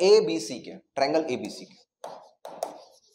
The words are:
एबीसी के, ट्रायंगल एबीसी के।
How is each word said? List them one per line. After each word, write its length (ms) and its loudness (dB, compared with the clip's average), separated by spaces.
एबीसी 520 4
के, 160 -14
ट्रायंगल 580 -2
एबीसी 360 -6
के। 160 -20